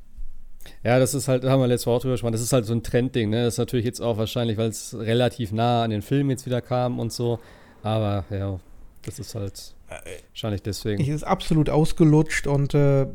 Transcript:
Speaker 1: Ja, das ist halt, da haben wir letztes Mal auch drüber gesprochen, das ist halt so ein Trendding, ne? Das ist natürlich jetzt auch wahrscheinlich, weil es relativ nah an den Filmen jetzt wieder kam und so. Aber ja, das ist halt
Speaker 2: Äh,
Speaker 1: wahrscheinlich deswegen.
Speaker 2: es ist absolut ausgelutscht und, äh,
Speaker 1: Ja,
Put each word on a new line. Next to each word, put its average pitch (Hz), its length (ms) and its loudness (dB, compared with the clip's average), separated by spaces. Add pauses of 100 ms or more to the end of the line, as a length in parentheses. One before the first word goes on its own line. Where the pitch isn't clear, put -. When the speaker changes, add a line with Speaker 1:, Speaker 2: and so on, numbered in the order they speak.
(840)
Speaker 1:
Ja, 120 160 4
das 127 140 2
ist 139 140 -4
halt, 127 160 2
da 131 80 2
haben 135 80 4
wir 127 80 4
letztes 123 200 2
Mal - 60 4
auch 120 80 2
drüber 131 120 -2
gesprochen, 120 180 -2
das 113 100 -2
ist 120 120 -4
halt 123 120 4
so 113 80 -2
ein 117 100 0
Trendding, 123 460 0
ne? 117 140 0
Das 117 120 0
ist - 40 -10
natürlich 120 260 0
jetzt 120 160 -6
auch 113 160 -2
wahrscheinlich, 110 400 -2
weil 113 120 0
es - 280 -10
relativ 113 540 0
nah 117 320 2
an 113 80 -2
den 104 100 -2
Filmen 139 300 0
jetzt - 160 -4
wieder 123 140 -2
kam 123 380 -2
und 117 120 -4
so. 117 280 -2 (440)
Aber 104 480 0
ja, 98 280 -4 (440)
das - 160 -12
ist - 160 -12
halt - 400 -10 (140)
Speaker 2:
Äh, - 40 -14 (380)
Speaker 1:
wahrscheinlich 104 320 -4
deswegen. 104 400 -4
Speaker 2:
es 131 40 0
ist 151 160 -4
absolut 165 460 2
ausgelutscht 156 800 4
und, 143 260 0
äh, 139 300 6
Speaker 1:
Ja, 135 100 -4